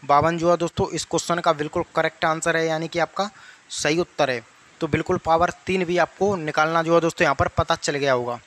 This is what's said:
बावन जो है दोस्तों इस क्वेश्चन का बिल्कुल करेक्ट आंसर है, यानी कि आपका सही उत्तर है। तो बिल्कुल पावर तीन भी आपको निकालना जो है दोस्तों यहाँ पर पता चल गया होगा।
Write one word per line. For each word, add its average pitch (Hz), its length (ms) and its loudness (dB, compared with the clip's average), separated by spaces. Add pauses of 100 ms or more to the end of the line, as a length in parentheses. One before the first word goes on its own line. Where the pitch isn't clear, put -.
बावन 147 320 4
जो 170 140 2
है 175 60 2
दोस्तों 170 320 -4
इस 160 160 -8
क्वेश्चन 170 340 -2
का 170 140 2
बिल्कुल 151 300 -4 (120)
करेक्ट 160 300 -2
आंसर 160 320 0
है, 165 100 0
यानी 160 200 -4
कि 170 120 -6
आपका 190 300 -4 (420)
सही - 280 0
उत्तर - 300 -2
है। 123 120 -4 (400)
तो 165 60 -4
बिल्कुल 160 320 0
पावर 165 300 2 (160)
तीन 185 200 0
भी 175 140 -2
आपको 190 380 0
निकालना 160 460 0
जो 165 120 2
है 170 60 6
दोस्तों 165 240 0
यहाँ 143 100 2
पर 175 140 0
पता 165 280 -2
चल - 180 -4
गया 139 180 2
होगा। 120 340 -2